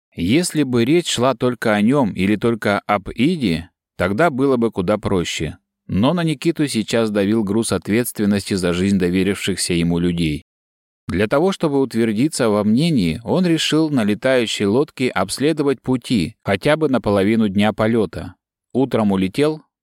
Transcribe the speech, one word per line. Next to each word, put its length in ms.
Если 480
бы 200
речь 260
шла 260
только 380
о 80
нём 300
или 240
только 520
об 260
Иде, 560
тогда 320
было 280
бы 140
куда 260
проще. 600
Но 280
на 100
Никиту 440
сейчас 440
давил 320
груз 280
ответственности 840
за 180
жизнь 240
доверившихся 760
ему 260
людей. 440
Для 200
того, 260
чтобы 260
утвердиться 720
во 160
мнении, 580
он 220
решил 440
на 140
летающей 640
лодке 420
обследовать 760
пути 600
хотя 320
бы 140
на 100
половину 480
дня 240
полёта. 640
Утром 400
улетел, 480